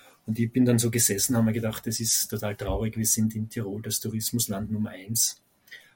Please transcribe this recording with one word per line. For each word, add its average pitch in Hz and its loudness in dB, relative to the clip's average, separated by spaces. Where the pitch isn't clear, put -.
Und 110 -2
ich 117 2
bin 127 4
dann 120 6
so 117 2
gesessen, 113 2
haben 113 6
mir 110 4
gedacht, 110 -4
das 110 -2
ist - 0
total 104 -4
traurig. 104 -2
Wir 110 0
sind 110 2
in 110 -4
Tirol 104 -6
das - -4
Tourismusland 107 -4
Nummer 107 -2
eins, - -4